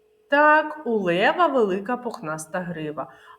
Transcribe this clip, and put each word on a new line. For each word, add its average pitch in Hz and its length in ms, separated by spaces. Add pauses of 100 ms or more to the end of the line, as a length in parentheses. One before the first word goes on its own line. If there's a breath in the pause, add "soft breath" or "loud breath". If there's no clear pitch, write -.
(300)
Так, 302 560
у 240 40
лева 220 560
велика 220 500
пухнаста 180 640
грива, 156 520 (260 loud breath)